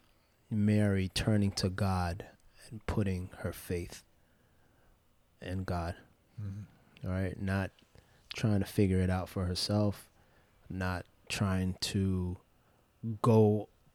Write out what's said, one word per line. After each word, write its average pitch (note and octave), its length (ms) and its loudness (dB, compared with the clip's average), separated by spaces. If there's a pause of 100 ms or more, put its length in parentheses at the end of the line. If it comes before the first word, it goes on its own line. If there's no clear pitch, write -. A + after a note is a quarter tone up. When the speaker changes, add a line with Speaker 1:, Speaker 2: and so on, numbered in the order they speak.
(500)
Speaker 1:
Mary G#2 640 4
turning G2+ 400 2
to - 160 -2
God F#2 560 -2 (440)
and A2 160 -14
putting F#2+ 440 -2 (100)
her F2 140 -6
faith - 500 -8 (1400)
in F#2 220 -6
God, F2 320 -4 (460)
Speaker 2:
Mm-hmm. - 680 -12
Speaker 1:
right? F#2 320 -4
Not F#2+ 300 -2 (640)
trying G#2 260 2
to G2 60 0
figure F#2+ 340 2
it F#2 100 2
out F#2 200 -2
for F#2+ 160 -4
herself, G#2 640 -2 (600)
not F#2 360 -4 (240)
trying F#2 500 0
to F#2 580 -2 (840)
go G#2+ 480 6 (260)